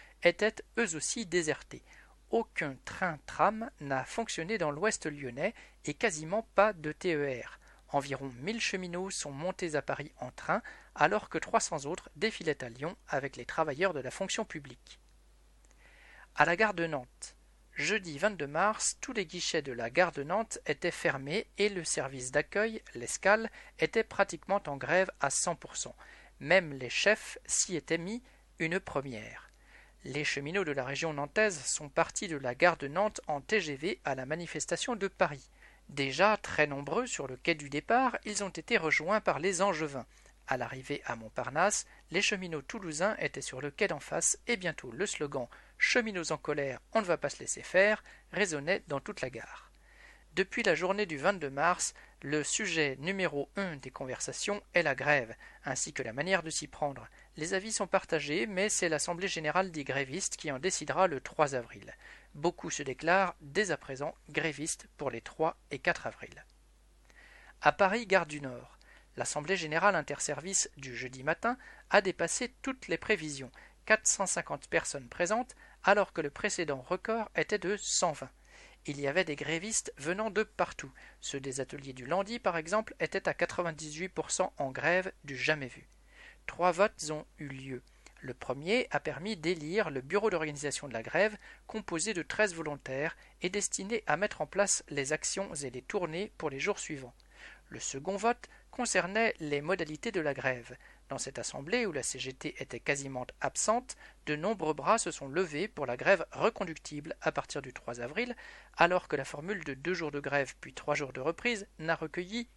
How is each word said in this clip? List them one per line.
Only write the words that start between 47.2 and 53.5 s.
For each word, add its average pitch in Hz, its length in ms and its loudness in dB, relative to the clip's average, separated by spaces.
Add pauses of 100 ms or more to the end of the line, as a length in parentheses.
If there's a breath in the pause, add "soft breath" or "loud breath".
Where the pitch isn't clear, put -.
se - 80 -8
laisser - 240 -6
faire » 202 420 4 (280 loud breath)
résonnait 160 560 0
dans 139 120 -2
toute - 220 -8
la 131 80 -2
gare. - 400 -14 (640 loud breath)
Depuis 190 280 0
la 190 120 6
journée 190 320 0
du 160 100 -6
vingt-deux 160 320 2
mars, 151 460 2 (260 loud breath)
le 143 240 0
sujet 160 540 0
numéro 156 580 -2